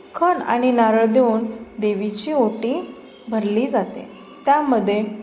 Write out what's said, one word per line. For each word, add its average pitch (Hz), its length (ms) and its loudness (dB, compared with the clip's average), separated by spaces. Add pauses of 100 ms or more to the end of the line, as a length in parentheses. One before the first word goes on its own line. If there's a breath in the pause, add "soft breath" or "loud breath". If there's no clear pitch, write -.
(160)
खण 359 220 2
आणि 247 340 0
नारळ 226 340 4
देऊन 226 400 2 (340)
देवीची 208 520 -2
ओटी 269 640 -2 (320)
भरली 220 400 -2
जाते. - 440 -4 (340)
त्यामध्ये 233 580 2 (200)